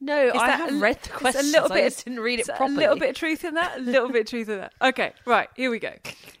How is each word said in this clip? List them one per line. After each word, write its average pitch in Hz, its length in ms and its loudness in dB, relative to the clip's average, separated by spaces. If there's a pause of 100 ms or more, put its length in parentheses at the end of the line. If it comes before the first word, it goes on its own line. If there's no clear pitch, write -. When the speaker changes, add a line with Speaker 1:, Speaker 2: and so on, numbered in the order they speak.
Speaker 1:
No, 277 280 4
Speaker 2:
Is 240 60 2
Speaker 1:
I 226 140 2
Speaker 2:
that 262 100 2
Speaker 1:
have 330 120 -4
Speaker 2:
a - 20 -2
li-, 294 80 -2
Speaker 1:
read 240 220 2
the - 80 -14
Speaker 2:
is - 40 -12
a - 40 -10
Speaker 1:
questions, 277 340 0
Speaker 2:
little 294 200 4
Speaker 1:
I - 40 2
Speaker 2:
bit 269 80 4
Speaker 1:
just 262 200 -2
didn't 247 160 -10
read 233 200 -2
it - 20 0
Speaker 2:
is - 60 -6
a - 60 -6
Speaker 1:
properly. 277 240 0
Speaker 2:
little 294 200 4
bit 277 120 0
of 262 60 -6
truth 320 280 -4
in 320 100 -6
that? 339 240 -2
A - 20 -10
little 247 280 2
bit 240 140 0
of 220 40 -4
truth 226 220 -6
in 202 100 -6
that. 185 140 -12 (100)
Okay, 247 300 0 (140)
right, 226 280 2
here 254 160 -2
we 226 80 -2
go. - 160 -8 (460)